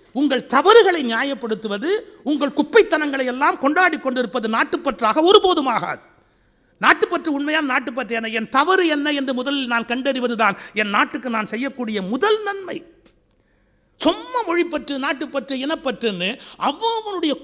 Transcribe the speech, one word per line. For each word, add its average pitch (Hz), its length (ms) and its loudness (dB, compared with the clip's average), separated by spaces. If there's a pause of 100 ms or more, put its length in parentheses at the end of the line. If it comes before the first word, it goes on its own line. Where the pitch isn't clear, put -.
(120)
உங்கள் 269 340 0
தவறுகளை 349 580 6
நியாயப்படுத்துவது, 226 960 -2 (240)
உங்கள் 285 280 0
குப்பைத்தனங்களை 302 720 2
எல்லாம் 262 340 0
கொண்டாடி 330 400 2
கொண்டிருப்பது 247 500 -2
நாட்டுப்பற்றாக 254 720 0
ஒருபோதும் 359 440 4
ஆகாது. 180 340 -2 (800)
நாட்டுப்பற்று, 330 480 2
உண்மையான 294 380 0
நாட்டுப்பற்று 254 480 -2
என்ன, 226 140 -4
என் 220 200 -4
தவறு 349 380 2
என்ன 294 240 0
என்று 277 240 -2
முதலில் 269 320 -2
நான் 233 180 -2
கண்டறிவதுதான் 240 720 0 (180)
என் 208 140 -2
நாட்டுக்கு 247 420 -2
நான் 214 160 -2
செய்யக்கூடிய 226 560 -6
முதல் 403 400 0
நன்மை. 392 420 -8 (1120)
சும்மா 466 500 -2
மொழிப்பற்று, 302 520 -4
நாட்டுப்பற்று, 269 580 -6
இனப்பற்றுன்னு 247 840 -4 (180)
அவன் 427 460 -2
அவனுடைய 339 420 -4